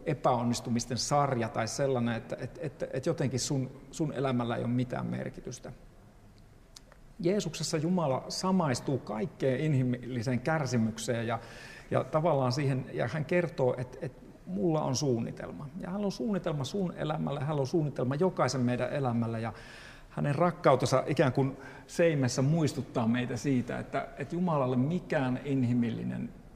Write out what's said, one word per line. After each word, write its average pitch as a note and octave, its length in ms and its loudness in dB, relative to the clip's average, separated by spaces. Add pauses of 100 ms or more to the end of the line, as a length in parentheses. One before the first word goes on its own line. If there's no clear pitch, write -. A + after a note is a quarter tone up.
epäonnistumisten A#2+ 920 0
sarja C3 520 2
tai A2+ 180 -2
sellainen, A#2+ 480 0
että, - 240 -8
että, B2+ 240 -10
että, - 300 -6
että C#3 160 -2
jotenkin D3 300 0
sun, C3 320 -2 (200)
sun D3+ 220 -4
elämällä A#2+ 420 0
ei A#2+ 80 -2
ole A#2+ 80 -2
mitään B2+ 340 -2
merkitystä. - 640 -8 (1500)
Jeesuksessa E3 580 0
Jumala D#3 520 2
samaistuu D#3+ 680 2
kaikkeen C#3+ 600 -2
inhimilliseen B2+ 800 0
kärsimykseen A#2 880 0
ja, A#2 120 -2 (520)
ja B2 120 2
tavallaan D3 480 2
siihen, C3+ 420 0
ja C#3 200 0
hän D3+ 120 -2
kertoo, D3 520 2
että, B2+ 240 -8
että - 200 -10 (240)
mulla F3+ 360 0
on C#3 140 0
suunnitelma. A#2 760 -2 (120)
Ja F#3 80 -6
hän G3+ 160 -2
on G3 60 0
suunnitelma F#3 520 -2
sun F3 340 -2
elämälle, D#3 460 -2
hän D3+ 160 0
on C3+ 80 0
suunnitelma C#3 480 0
jokaisen D3+ 460 2
meidän B2 320 0
elämälle, A#2 460 0
ja A2+ 140 -4 (560)
hänen C#3+ 260 0
rakkautensa C#3+ 720 6
ikään C#3 260 4
kuin C3+ 240 2 (300)
seimessä C#3+ 540 2
muistuttaa C3+ 680 2
meitä B2 300 0
siitä, B2+ 420 0
että, - 280 -4 (100)
että C#3+ 180 -6
Jumalalle D3+ 400 2
mikään C3+ 680 0
inhimillinen A#2+ 840 0 (260)